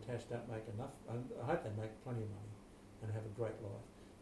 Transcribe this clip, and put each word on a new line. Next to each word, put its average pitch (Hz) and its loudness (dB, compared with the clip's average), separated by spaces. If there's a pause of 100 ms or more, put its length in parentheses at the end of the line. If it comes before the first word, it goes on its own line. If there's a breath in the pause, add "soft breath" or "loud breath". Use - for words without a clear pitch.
Tash 120 2
don't 120 -2
make 110 2 (120)
enough. 120 0 (180)
I, 113 2 (300)
I 131 6
hope 170 8
they 110 0 (120)
make 110 -2
plenty 120 2
of 104 0
money 101 -4 (500)
and 107 2
have 107 4
a 104 -4
great 110 4
life. 104 -4 (360 loud breath)